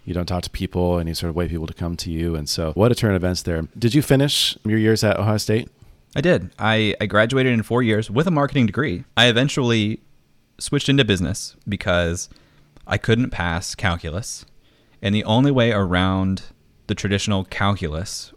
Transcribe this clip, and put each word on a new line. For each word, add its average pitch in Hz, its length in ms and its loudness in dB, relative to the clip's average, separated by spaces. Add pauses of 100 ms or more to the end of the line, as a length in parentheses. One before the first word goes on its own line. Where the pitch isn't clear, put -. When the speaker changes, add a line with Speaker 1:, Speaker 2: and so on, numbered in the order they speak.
Speaker 1:
you 98 80 -8
don't 87 140 -4
talk 90 160 -4
to - 80 -10
people 90 480 -2
and 85 100 -2
you 80 60 -4
sort 85 160 -4
of 78 60 -4
wait 85 120 -2
people 80 180 -6
to 78 80 -8
come 85 220 -6
to - 140 -8
you. 82 240 -2
And 76 120 -6
so 80 260 -4
what 107 200 4
a - 20 2
turn 107 200 0
of 87 80 0
events 90 200 -2
there. 82 200 -4 (160)
Did 113 160 0
you 147 80 4
finish - 640 0
your 107 140 0
years 110 240 2
at 104 160 2
Ohio 107 200 0
State? 107 320 -2 (440)
Speaker 2:
I - 60 -4
did. 139 380 2
I, 107 420 2
I 107 60 -2
graduated 120 480 2
in 110 80 2
four 120 200 0
years 107 280 2
with 139 160 2
a 190 40 0
marketing 143 360 2
degree. 98 380 -2 (120)
I 120 120 6
eventually 117 720 2 (580)
switched - 320 0
into 135 160 4
business 92 500 -2 (100)
because 87 640 0 (560)
I 101 140 -2
couldn't 113 320 0
pass 85 460 -4
calculus. 85 680 -6 (560)
And 98 140 0
the 107 80 0
only 131 300 4
way 120 180 4
around 95 720 0 (460)
the 101 80 -2
traditional 98 480 -2
calculus 87 920 -4